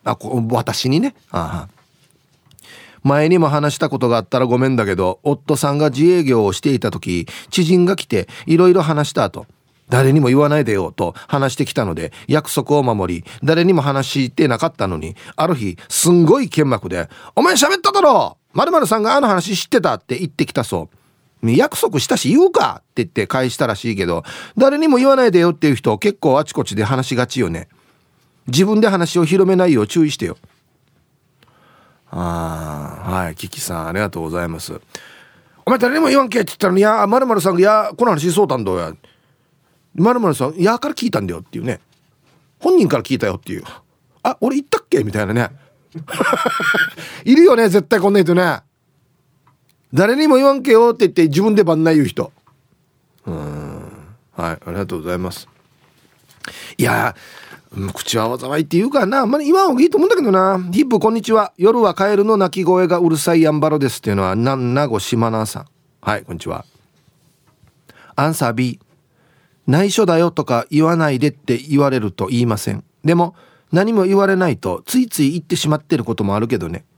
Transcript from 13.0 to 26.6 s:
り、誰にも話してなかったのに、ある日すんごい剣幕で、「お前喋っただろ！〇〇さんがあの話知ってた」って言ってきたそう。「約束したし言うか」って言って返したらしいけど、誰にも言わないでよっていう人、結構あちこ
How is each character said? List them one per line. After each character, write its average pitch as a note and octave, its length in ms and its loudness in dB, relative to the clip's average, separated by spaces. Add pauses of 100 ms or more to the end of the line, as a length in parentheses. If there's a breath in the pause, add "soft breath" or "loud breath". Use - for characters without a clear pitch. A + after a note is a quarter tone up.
り、 E2+ 80 -14 (180 loud breath)
誰 D#3+ 220 2
に F#3+ 80 4
も E3 80 2
話 C3+ 260 -2
し C3 240 -4
て - 160 0
な A#2 100 0
か D#3+ 100 -2
っ - 80 -6
た G2+ 120 -4
の F2+ 100 -4
に、 E2 180 -10 (200 loud breath)
あ D#3 100 -2
る F3 80 -2
日 G#2 240 -6 (120 loud breath)
す - 200 0
ん F3 160 6
ご A3+ 160 4
い A3+ 80 -4
剣 D3 200 0
幕 A2 200 -2
で、 E2+ 200 -6 (260 loud breath)
「お A#3 80 2
前 F4+ 100 2
喋 D4+ 240 2
っ F4 40 -8
た G4 100 2
だ G4 100 0
ろ！ A3 360 2 (160)
〇 C#4+ 180 0
〇 D#4 140 2
さ G#3+ 140 0
ん G#3 40 -2
が A3+ 120 0
あ C#4+ 40 4
の C#4 80 2
話 F#3 300 0
知 - 80 -6
っ - 40 -20
て B3+ 120 2
た」 D#3 140 0
っ - 20 -16
て B2 200 -8
言 F3 120 -6
っ - 20 -14
て - 140 -4
き - 80 -18
た C3+ 100 -2
そ E2+ 260 -6 (540)
う。 A2+ 80 0
「約 G#3+ 260 2
束 F#3+ 220 -2
し - 80 -4
た - 80 0
し - 140 -2
言 D#4 180 4
う F4+ 40 2
か」 A3+ 280 0
っ - 20 -20 (120)
て A#2+ 100 -4
言 - 20 -2
っ - 40 -18
て G#2 180 -4
返 C3 220 -2
し - 80 -10
た C#3+ 100 0
ら A2 80 -2
し A#2 160 -6
い G#2 60 -4
け F#2+ 80 -2
ど、 E2+ 180 -4 (340 loud breath)
誰 C4+ 200 4
に D#4+ 100 2
も C#4 100 4
言 C4+ 120 4
わ C4+ 80 4
な B3+ 80 2
い A3+ 60 4
で F3 80 4
よ F3 120 4
っ - 40 -6
て - 120 0
い C#3+ 60 4
う - 20 2
人、 A2 220 -2
結 - 220 -2
構 C#3 200 2
あ D#3 60 -2
ち - 80 -16
こ C#3+ 100 -4